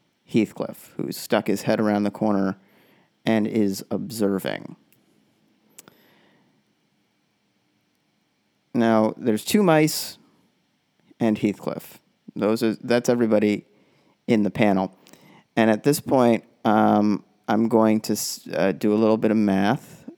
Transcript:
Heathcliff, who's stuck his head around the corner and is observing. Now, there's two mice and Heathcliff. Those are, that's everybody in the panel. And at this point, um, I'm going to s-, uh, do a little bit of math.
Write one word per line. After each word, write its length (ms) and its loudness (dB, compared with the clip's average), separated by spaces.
Heathcliff, 720 -4
who's 200 -8
stuck 300 -2
his 160 -2
head 160 0
around 240 0
the 80 -2
corner 460 -2
and 220 0
is 440 -2
observing. 840 -6
Now, 440 2
there's 260 -2
two 200 2
mice 560 0
and 180 0
Heathcliff. 640 -6
Those 280 0
are, 120 0
that's 340 -2
everybody 560 0
in 160 2
the 80 -2
panel. 440 0
And 160 4
at 120 0
this 160 2
point, 460 2
um, 640 2
I'm 200 0
going 340 2
to 120 -4
s-, 400 -8
uh, 180 0
do 220 -2
a 20 2
little 220 2
bit 140 -2
of 60 0
math. 680 -2